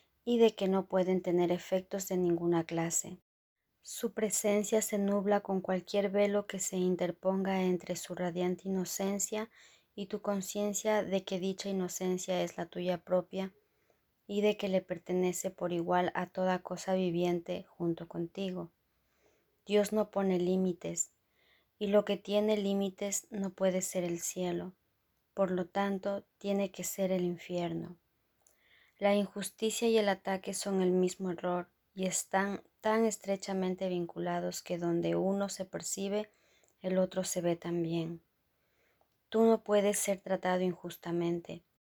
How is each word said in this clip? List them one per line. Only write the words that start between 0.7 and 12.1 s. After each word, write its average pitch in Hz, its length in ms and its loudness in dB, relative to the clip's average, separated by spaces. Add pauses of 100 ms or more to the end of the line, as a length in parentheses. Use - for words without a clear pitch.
pueden 185 360 2
tener 175 280 2
efectos 185 580 -2
de 185 100 0
ninguna 170 460 2
clase. 170 540 -2 (640)
Su - 300 -6
presencia 208 720 0
se 214 160 -2
nubla 202 420 2
con 190 200 -2
cualquier 190 500 -2
velo 202 360 2
que 196 120 -8
se - 180 -4
interponga 185 840 0
entre 180 340 0
su - 180 -10
radiante 180 540 -2
inocencia 196 800 -4 (440)
y 202 120 -8
tu 208 160 -6
conciencia 208 800 0
de 190 220 0
que 185 160 -4
dicha 190 280 -4
inocencia 180 720 -2